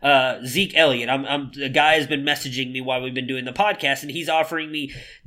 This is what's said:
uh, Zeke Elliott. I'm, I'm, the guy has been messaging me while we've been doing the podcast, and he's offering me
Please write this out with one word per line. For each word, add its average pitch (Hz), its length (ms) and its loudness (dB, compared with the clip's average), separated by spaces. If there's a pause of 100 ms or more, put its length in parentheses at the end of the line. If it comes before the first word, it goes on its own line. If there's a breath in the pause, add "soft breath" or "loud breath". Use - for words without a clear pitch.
uh, 131 440 4
Zeke 160 300 -2
Elliott. 127 340 4
I'm, 135 160 0
I'm, 139 280 -4
the 139 140 -6
guy 151 260 4
has 156 120 2
been 143 160 -2
messaging 135 500 -4
me 131 80 -6
while 127 220 -4
we've 127 120 -6
been 127 120 -4
doing 127 180 -4
the 123 80 -8
podcast, 170 500 0
and 147 80 -10
he's 160 180 -6
offering 160 420 0
me 147 220 -8 (340 loud breath)